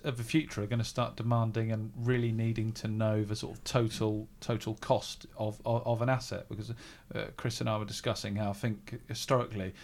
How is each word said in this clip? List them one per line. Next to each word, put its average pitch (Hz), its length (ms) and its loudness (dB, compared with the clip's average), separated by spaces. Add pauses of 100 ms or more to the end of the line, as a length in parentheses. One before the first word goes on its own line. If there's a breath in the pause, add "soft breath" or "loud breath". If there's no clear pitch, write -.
of 123 140 -2
the 120 60 -4
future 131 400 2
are - 20 0
gonna 117 180 0
start - 320 -2
demanding 113 560 2
and 110 240 -2
really 120 360 4
needing 113 400 2
to - 160 -6
know 107 360 2
the 104 120 -2
sort 98 200 -6
of - 80 -16
total, 110 640 2 (140)
total 110 400 -2
cost - 460 0 (100)
of, 107 260 -2
of, 117 220 2
of 117 160 2
an 123 80 4
asset? 123 400 0
Because, 107 220 -6 (420 loud breath)
uh, 107 120 -2 (120)
Chris - 240 -2
and 113 80 2
I 107 80 2
were 107 80 -2
discussing 104 500 -4
how 104 140 0
I 101 40 -2
think 110 540 -4
historically 110 760 0